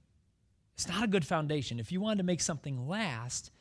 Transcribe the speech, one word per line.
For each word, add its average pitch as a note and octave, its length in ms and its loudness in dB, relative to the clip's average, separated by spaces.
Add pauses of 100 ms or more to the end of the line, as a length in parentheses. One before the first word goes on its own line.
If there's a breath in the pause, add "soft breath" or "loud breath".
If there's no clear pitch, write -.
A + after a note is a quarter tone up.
(720)
It's - 140 -6
not F#3 160 0
a A#3+ 40 4
good F#3+ 180 4
foundation. D3+ 540 0
If A#2 120 -6
you F#3 100 0
wanted A3 160 2
to F#3+ 60 2
make F3+ 180 2
something C3+ 460 -2
last, C#3+ 720 -4